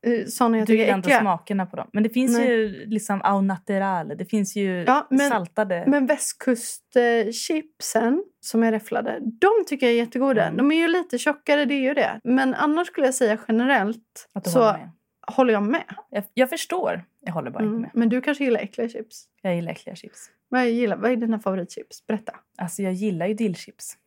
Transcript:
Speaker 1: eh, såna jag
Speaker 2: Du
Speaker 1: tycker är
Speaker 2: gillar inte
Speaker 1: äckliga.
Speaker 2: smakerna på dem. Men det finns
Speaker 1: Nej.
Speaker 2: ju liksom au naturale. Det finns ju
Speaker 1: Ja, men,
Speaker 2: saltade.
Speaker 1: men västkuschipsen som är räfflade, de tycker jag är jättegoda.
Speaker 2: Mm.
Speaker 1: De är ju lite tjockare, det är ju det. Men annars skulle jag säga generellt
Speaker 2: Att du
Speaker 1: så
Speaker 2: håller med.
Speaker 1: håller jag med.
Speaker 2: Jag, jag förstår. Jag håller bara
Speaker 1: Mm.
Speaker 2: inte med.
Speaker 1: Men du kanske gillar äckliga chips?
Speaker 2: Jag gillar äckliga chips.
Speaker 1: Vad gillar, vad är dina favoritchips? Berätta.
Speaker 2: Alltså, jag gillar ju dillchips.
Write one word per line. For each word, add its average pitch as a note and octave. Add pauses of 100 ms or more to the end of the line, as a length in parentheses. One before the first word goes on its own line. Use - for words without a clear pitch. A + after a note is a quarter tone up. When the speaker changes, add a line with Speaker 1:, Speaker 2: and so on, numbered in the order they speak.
Speaker 1:
eh, A#3
såna A3+
jag G#3+
Speaker 2:
Du A3+
Speaker 1:
tycker A3
är -
Speaker 2:
gillar G3
inte F3+
Speaker 1:
äckliga. B3+
Speaker 2:
smakerna F#3+
på -
dem. -
Men G#3+
det A3
finns A#3+
Speaker 1:
Nej. C4
Speaker 2:
ju A3
liksom G#3
au G3
naturale. F#3+
Det F#3
finns G#3
ju F#3
Speaker 1:
Ja, C#4+
men, C#4
Speaker 2:
saltade. F#3
Speaker 1:
men C#4
västkuschipsen A#3+ (180)
som A3+
är A3+
räfflade, G#3+
de B3 (180)
tycker C4+
jag A#3
är A#3
jättegoda. A#3
Speaker 2:
Mm. E3
Speaker 1:
De C#4
är D#4+
ju E4
lite E4+
tjockare, D4
det C4
är C#4
ju C4
det. A3+
Men C4
annars D#4
skulle C#4
jag C4
säga A3 (100)
generellt A3+
Speaker 2:
Att G3+
du F#3
Speaker 1:
så B3
Speaker 2:
håller G#3+
med. E3 (380)
Speaker 1:
håller B3+
jag G#3
med. C4 (260)
Speaker 2:
Jag, G3+ (100)
jag B3+
förstår. D#4+ (180)
Jag E3+
håller C3+
bara -
Speaker 1:
Mm. G#3+
Speaker 2:
inte A3+
med. -
Speaker 1:
Men A#3
du B3
kanske C#4+
gillar A#3+
äckliga A#3
chips? - (160)
Speaker 2:
Jag F3+
gillar E3+
äckliga F3
chips. - (200)
Speaker 1:
Vad B3+
gillar, A#3
vad A3
är B3+
dina A3+
favoritchips? -
Berätta. - (220)
Speaker 2:
Alltså, F3+
jag F#3+
gillar F#3
ju G#3+
dillchips. - (140)